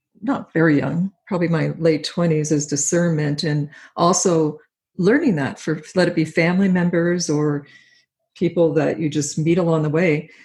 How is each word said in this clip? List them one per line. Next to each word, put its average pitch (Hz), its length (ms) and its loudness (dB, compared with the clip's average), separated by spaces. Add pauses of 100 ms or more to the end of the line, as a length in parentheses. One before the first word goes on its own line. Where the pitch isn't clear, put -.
(220)
not - 300 -6
very 160 260 4
young, 170 360 -2 (140)
probably 175 200 -2
my 156 300 0
late 160 260 0
twenties, 156 480 -2
is 147 160 0
discernment 151 760 -2
and 147 260 -2 (260)
also 165 640 2 (380)
learning 226 400 2
that 127 200 -4
for, 151 240 -6 (140)
let 175 140 2
it 170 60 -4
be 160 100 0
family 180 420 2
members 175 640 0
or 147 360 0 (720)
people 165 380 0
that 143 260 0
you 160 80 -2
just 147 300 -4
meet 165 200 2
along 165 260 2
the 151 60 -2
way, 160 400 0 (160)